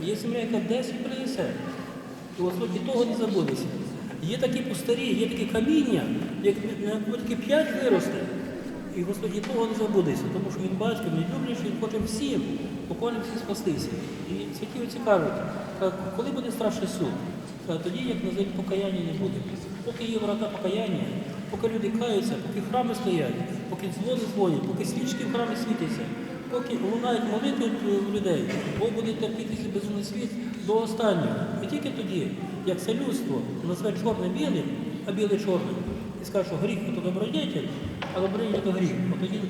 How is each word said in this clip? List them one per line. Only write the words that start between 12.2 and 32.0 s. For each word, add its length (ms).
буквально 320
всім 180
спастися. 520
І 20
святі 300
отці 180
кажуть, 280
так, 140
коли 140
буде 220
страшний 360
суд? 80
Та 100
тоді, 300
як 160
на 60
землі 260
покаяння 440
не 80
буде. 180
Поки 180
є 140
врата 280
покаяння, 580
поки 160
люди 220
каються, 440
поки 220
храми 260
стоять, 380
поки 180
дзвони 340
дзвонять, 280
поки 240
свічки 400
в 80
храмі 220
світяться, 460
поки 260
лунають 380
молитви 380
в 40
людей, 280
Бог 100
буде 240
терпітися 500
безумний 300
світ 260
до 140
останнього. 540
І 20
тільки 240
тоді, 380